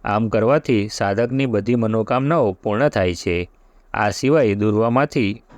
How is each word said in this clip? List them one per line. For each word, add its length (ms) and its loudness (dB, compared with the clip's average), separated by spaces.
આમ 240 0
કરવાથી 600 0
સાધકની 580 -2
બધી 280 0
મનોકામનાઓ 760 0
પૂર્ણ 360 -2
થાય 260 0
છે. 360 -4
આ 160 0
સિવાય 440 2
દૂર્વામાંથી 880 0